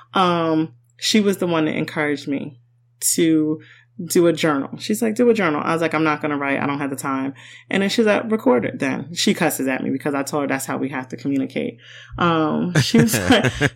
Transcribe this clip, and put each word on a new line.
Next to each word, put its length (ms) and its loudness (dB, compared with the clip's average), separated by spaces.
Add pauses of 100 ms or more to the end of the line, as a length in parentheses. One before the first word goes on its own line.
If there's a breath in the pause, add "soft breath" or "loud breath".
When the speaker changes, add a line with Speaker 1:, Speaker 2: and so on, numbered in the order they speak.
(140 loud breath)
Speaker 1:
Um, 600 0 (220)
she 220 2
was 180 2
the 100 -2
one 180 0
that 100 -2
encouraged 520 -4
me 320 -6 (560)
to 440 2 (460 loud breath)
do 220 4
a 60 4
journal. 440 0
She's 240 -4
like, 140 0
"Do 140 4
a 40 8
journal." 280 0
I 120 0
was 80 0
like, 120 0
"I'm 120 2
not 160 0
gonna 160 -2
write. 240 -2
I 40 -2
don't 140 -2
have 100 -4
the 60 -6
time." 380 -4 (360 loud breath)
And 140 0
then 60 0
she's 160 2
like, 260 2
"Record 320 2
it 160 -6
then." 340 -4
She 200 2
cusses 340 0
at 160 -2
me 60 -2
because 240 -2
I 100 -2
told 200 -4
her 40 -2
that's 180 -4
how 120 -4
we 120 -4
have 200 -8
to 80 -10
communicate. 640 -4 (380 loud breath)
Um, 580 0
she 240 4
was 200 4
Speaker 2:
<laughs> 100 2
Speaker 1:
like, 220 4 (240)